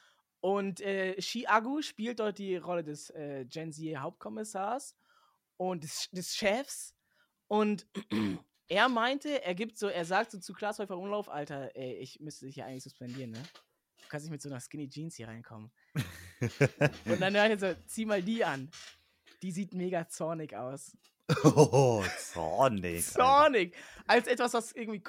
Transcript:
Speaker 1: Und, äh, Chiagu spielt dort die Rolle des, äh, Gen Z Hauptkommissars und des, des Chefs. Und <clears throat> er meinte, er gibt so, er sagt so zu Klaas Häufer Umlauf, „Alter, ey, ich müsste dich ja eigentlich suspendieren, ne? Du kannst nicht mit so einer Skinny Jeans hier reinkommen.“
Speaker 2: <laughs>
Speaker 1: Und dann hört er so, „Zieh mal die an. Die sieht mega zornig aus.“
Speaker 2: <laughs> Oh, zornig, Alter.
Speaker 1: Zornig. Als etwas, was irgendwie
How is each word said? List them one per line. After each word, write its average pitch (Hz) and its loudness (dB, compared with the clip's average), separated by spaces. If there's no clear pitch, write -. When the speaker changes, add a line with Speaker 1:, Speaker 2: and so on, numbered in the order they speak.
Speaker 1:
Und, 196 0
äh, 190 -2
Chiagu 233 2
spielt 233 -6
dort 208 -2
die 190 -2
Rolle 175 -4
des, 151 -10
äh, 139 -8
Gen 160 -8
Z 156 -6
Hauptkommissars 214 -6
und 180 -4
des, - -8
des 180 -6
Chefs. - -2
Und 208 2
<clears throat> 202 -2
er 208 6
meinte, 262 0
er 180 -2
gibt 220 -6
so, 208 -2
er 175 -2
sagt 190 0
so 190 -14
zu 185 -14
Klaas 208 -6
Häufer 190 -6
Umlauf, 202 -4
„Alter, 143 -8
ey, 127 -8
ich - -14
müsste 147 -14
dich 139 -14
ja 127 -10
eigentlich 131 -12
suspendieren, 127 -12
ne? 120 -12
Du - -20
kannst 151 -8
nicht 165 -10
mit 143 -10
so 147 -12
einer 127 -10
Skinny 147 -12
Jeans 151 -10
hier 113 -12
reinkommen.“ 113 -16
Speaker 2:
<laughs> - 0
Speaker 1:
Und - 2
dann 196 2
hört 208 6
er 185 0
so, - -20
„Zieh 226 -4
mal 202 2
die 226 0
an. 139 -4
Die 185 -4
sieht 180 -6
mega 180 -2
zornig 160 -6
aus.“ 127 -10
Speaker 2:
<laughs> - 2
Oh, 123 8
zornig, 87 0
Alter. 277 8
Speaker 1:
Zornig. 208 2
Als 240 6
etwas, 240 2
was 240 0
irgendwie 220 -8